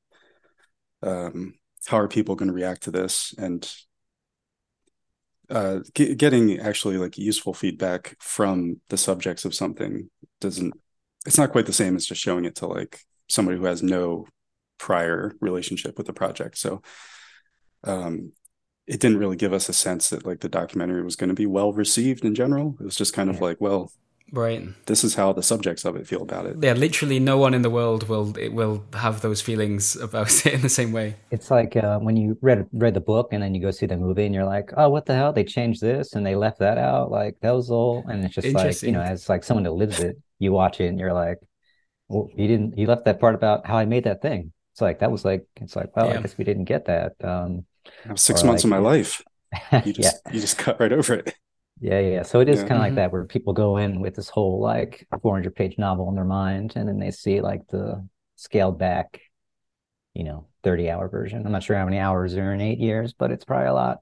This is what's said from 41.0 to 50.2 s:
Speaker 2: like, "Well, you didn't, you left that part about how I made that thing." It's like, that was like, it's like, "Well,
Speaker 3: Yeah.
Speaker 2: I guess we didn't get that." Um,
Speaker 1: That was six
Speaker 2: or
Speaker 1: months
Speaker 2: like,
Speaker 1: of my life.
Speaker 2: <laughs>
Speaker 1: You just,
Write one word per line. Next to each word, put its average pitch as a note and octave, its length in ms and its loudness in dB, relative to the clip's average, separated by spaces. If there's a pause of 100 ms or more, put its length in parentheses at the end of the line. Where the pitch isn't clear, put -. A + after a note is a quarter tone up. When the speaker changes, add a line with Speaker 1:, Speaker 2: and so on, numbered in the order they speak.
Speaker 2:
like, F2 260 -2 (680)
"Well, G#2 280 -4
you G#2 120 0
didn't, A2 300 2
you G#2 80 2
left A#2+ 200 2
that G#2+ 140 2
part A2+ 140 6
about G#2+ 320 2
how A2 100 0
I A2 100 4
made A#2+ 180 2
that G2+ 180 -2
thing." F2 300 -4 (200)
It's - 80 -8
like, F2+ 200 0
that A2 120 2
was G#2 120 -4
like, F#2+ 220 0 (140)
it's - 160 -12
like, F#2 200 -6
"Well, A2+ 120 4
Speaker 3:
Yeah. A2+ 100 0
Speaker 2:
I A2+ 40 -6
guess - 160 -8
we - 60 -2
didn't F#2+ 200 0
get C3 220 -2
that." E2+ 280 0 (100)
Um, F2+ 420 -4 (380)
Speaker 1:
That G#2+ 80 -10
was G2 100 2
six A#2+ 200 6
Speaker 2:
or - 40 6
Speaker 1:
months A#2 160 4
Speaker 2:
like, - 20 4
Speaker 1:
of A2+ 60 6
my G2 80 6
life. A#2+ 440 4 (300)
Speaker 2:
<laughs> - 200 -6 (120)
Speaker 1:
You G#2 80 -2
just, - 340 2